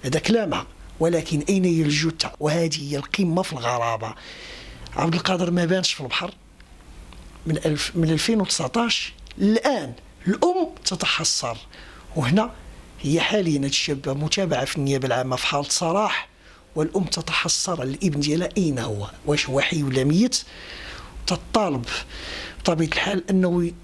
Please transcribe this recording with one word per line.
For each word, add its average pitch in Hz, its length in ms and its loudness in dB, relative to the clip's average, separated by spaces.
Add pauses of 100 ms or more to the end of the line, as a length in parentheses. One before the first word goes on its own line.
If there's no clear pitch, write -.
هذا 135 140 0
كلامها، 202 480 2 (340)
ولكن 160 480 2
اين 190 160 4
هي 165 180 4
الجثه؟ 151 580 0
وهذه 151 520 0
هي 143 40 -2
القمه 170 460 2
في 185 100 -4
الغرابه. 117 640 -2 (840)
عبد 165 180 2
القادر 175 360 2
ما 175 140 4
بانش 180 300 2
في - 60 -10
البحر 135 340 -4 (1120)
من 156 100 0
ألف، 151 380 0
من 165 160 2
ألفين 208 300 2
وتسعطاش - 720 0 (260)
الان. 202 540 2 (360)
الام 349 460 2 (100)
تتحسر، - 760 -2 (580)
وهنا 170 380 2 (460)
هي 156 200 2
حالياً 170 380 2
هاد 135 60 0
الشابه 135 480 -2
متابعه 151 520 0
في - 120 -4
النيابه 139 300 0
العامه 127 300 0
في - 100 -4
حاله 143 220 0
سراح، 180 600 0 (480)
والام 156 280 0
تتحسر - 760 -2
على 131 100 -2
الابن 147 300 0
ديالها 151 360 2
اين 156 220 2
هو، 107 280 -4 (200)
واش 147 220 0
هو 135 120 2
حي 156 220 0
ولا 131 220 2
ميت. 180 380 4 (840)
تطالب 165 600 0 (760)
بطبيعه 165 280 2
الحال 190 420 -2
انه 175 420 4 (120)